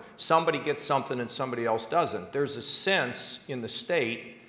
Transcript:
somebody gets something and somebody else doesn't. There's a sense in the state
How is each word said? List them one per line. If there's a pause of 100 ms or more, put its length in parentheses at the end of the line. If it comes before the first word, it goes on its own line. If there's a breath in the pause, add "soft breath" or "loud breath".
(180 loud breath)
somebody
gets
something
and
somebody
else
doesn't.
There's
a
sense
in
the
state (120)